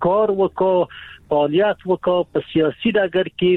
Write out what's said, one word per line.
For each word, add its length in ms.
کار 320
وکړو، 500
فعالیت 640
وکړو، 420
په 160
سیاسي 480
ډګر 300
کې، 180